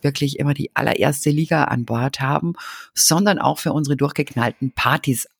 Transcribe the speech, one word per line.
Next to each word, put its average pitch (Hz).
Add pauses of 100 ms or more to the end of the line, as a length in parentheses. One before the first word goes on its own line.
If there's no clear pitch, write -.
wirklich 143
immer 143
die -
allererste -
Liga 156
an 120
Bord 117
haben, 151 (380)
sondern -
auch -
für 165
unsere 147
durchgeknallten 131
Partys 131 (120)